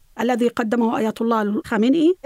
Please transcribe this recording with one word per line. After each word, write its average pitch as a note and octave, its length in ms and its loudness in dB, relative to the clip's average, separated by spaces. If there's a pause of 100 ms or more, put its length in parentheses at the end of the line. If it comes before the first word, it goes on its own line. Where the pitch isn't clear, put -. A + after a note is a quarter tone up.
(200)
الذي A#3+ 280 0
قدمه A#3 500 -2
آية A3 220 -2
الله A3+ 220 0
الخامنئي B3+ 720 2 (120)